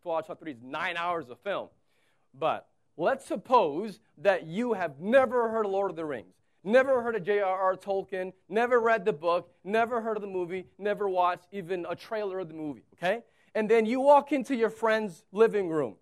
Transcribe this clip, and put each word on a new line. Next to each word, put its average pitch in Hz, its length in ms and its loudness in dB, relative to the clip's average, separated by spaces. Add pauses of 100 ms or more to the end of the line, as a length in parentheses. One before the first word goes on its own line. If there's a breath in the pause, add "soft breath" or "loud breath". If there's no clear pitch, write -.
Fallout 160 240 -2
Shelter 170 140 -12
three 165 100 -12
is 117 100 -14
nine 156 360 -6
hours 170 320 -4
of 120 100 -18
film. 156 300 -6 (640)
But 135 360 -4 (260)
let's 240 300 -2
suppose 208 760 0 (200)
that 170 260 2
you 220 280 -2
have 165 260 -6
never 233 500 2
heard 220 160 -2
of 196 60 -2
Lord 196 180 0
of 170 60 -4
the 165 100 0
Rings, 117 300 -8 (280)
never 254 380 4
heard 233 140 -4
of 196 80 -4
J 208 160 2
R 190 200 0
R 190 160 2
Tolkien, 185 580 -6 (140)
never 240 320 2
read 226 240 2
the 208 100 0
book, 170 380 -2 (120)
never 226 380 0
heard 220 140 -4
of 214 60 -6
the 208 60 -10
movie, 185 400 -6 (100)
never 202 320 -4
watched 180 420 0
even 180 380 -6
a 170 60 -6
trailer 202 420 -6
of 185 120 -8
the 160 40 -16
movie, 151 400 -10
okay? 208 300 -2 (320 soft breath)
And 214 120 0
then 220 200 4
you 254 120 0
walk 285 320 6
into 277 240 -2
your 226 140 2
friend's 220 640 -2
living 196 380 2
room 143 320 -2